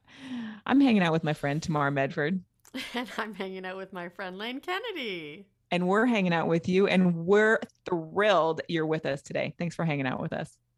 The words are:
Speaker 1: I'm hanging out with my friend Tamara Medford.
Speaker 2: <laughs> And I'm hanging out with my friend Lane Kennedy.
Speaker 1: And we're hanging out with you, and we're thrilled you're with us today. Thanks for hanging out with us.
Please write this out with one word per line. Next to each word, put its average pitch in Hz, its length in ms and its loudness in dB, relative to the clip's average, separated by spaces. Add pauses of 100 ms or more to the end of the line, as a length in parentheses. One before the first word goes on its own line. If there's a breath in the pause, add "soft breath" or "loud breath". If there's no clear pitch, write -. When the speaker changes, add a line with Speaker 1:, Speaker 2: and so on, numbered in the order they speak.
(680 loud breath)
Speaker 1:
I'm 269 120 4
hanging 233 220 6
out 170 120 4
with 160 100 0
my 151 100 0
friend 147 300 -2
Tamara 147 280 0
Medford. 147 500 -2 (320)
Speaker 2:
<laughs> - 200 -12
And 240 240 -6
I'm 220 160 -6
hanging 190 320 -10
out 185 100 -8
with 190 160 -12
my 175 180 -10
friend 185 280 -10
Lane 240 220 -8
Kennedy. 247 880 -8 (240)
Speaker 1:
And 175 160 0
we're 208 180 4
hanging 202 260 2
out 160 160 2
with 165 220 0
you, 190 180 4
and 175 380 4
we're 214 340 6 (260)
thrilled 165 840 2
you're 165 180 0
with 156 220 -2
us 139 160 -4
today. 147 340 -6
Thanks 170 180 -6
for 170 80 -4
hanging 143 220 -2
out 127 160 -4
with 160 100 -6
us. - 240 -8 (220)